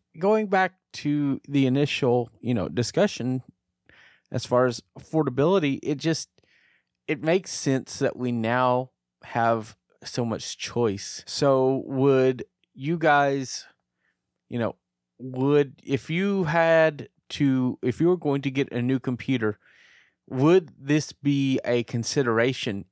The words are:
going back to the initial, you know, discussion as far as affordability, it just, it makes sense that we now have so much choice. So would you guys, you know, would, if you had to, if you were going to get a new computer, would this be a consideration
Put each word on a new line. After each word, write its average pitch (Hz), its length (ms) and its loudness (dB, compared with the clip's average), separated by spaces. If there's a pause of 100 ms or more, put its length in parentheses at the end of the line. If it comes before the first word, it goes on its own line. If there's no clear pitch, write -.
(180)
going 208 300 2
back 185 260 2 (200)
to 147 540 -2
the 139 200 2
initial, 127 640 2 (100)
you 127 140 -2
know, 92 120 0
discussion 127 760 -2 (880)
as - 140 -4
far 127 200 4
as 120 160 -2 (160)
affordability, 147 840 0
it 143 160 -4
just, 156 300 -4 (800)
it 151 160 -4
makes 170 280 0
sense - 480 -2
that - 180 -2
we 123 140 -4
now 123 580 0 (360)
have 117 500 0 (280)
so - 220 -4
much - 320 -6
choice. - 680 -4
So 135 580 2
would 131 600 2 (280)
you 151 240 -4
guys, 143 680 0 (840)
you 120 100 -6
know, 110 160 -2 (440)
would, 131 640 0
if - 260 -4
you 190 360 0
had 160 640 2 (200)
to, 131 520 0
if 120 200 -2
you 165 60 4
were 180 100 2
going 143 240 -2
to 139 100 -4
get 135 200 -2
a 120 100 -4
new 127 180 0
computer, 117 600 -2 (680)
would 156 500 2
this 143 340 -2
be 139 540 0
a 120 180 0
consideration 117 1080 -2